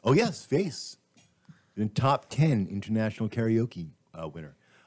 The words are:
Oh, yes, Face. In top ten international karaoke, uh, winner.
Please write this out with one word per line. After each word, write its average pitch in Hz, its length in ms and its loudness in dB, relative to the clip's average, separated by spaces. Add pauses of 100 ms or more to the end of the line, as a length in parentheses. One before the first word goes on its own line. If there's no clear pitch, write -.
Oh, 123 100 6
yes, 202 320 2
Face. 160 520 -2 (800)
In 107 140 -2
top - 400 0
ten 135 400 2
international 107 600 -2
karaoke, 113 600 -2 (300)
uh, 80 80 -8
winner. 76 280 -14 (320)